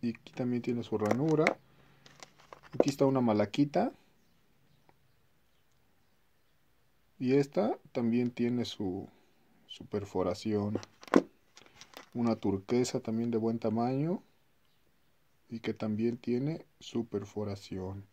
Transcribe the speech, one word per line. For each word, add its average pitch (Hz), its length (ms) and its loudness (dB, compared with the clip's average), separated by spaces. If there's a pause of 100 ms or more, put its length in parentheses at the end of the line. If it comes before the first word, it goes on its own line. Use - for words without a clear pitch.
Y 120 80 -2
aquí - 240 -12
también 123 280 -2
tiene 120 220 -4
su 110 140 -4
ranura. 139 600 2 (1160)
Aquí 127 160 6
está 139 160 2
una 135 160 2
malaquita. 143 680 2 (3250)
Y 127 160 2
esta 143 460 2 (120)
también 120 380 2
tiene 120 360 -2
su, 95 440 -6 (560)
su - 220 -16
perforación. 104 880 -2 (1400)
Una 117 220 2
turquesa 120 640 0
también 117 320 -2
de 113 80 2
buen 113 180 0
tamaño. 127 640 0 (1300)
Y 113 120 -10
que 110 120 -4
también 110 440 -2
tiene 135 480 -2 (140)
su - 280 -4
perforación. 98 1040 -8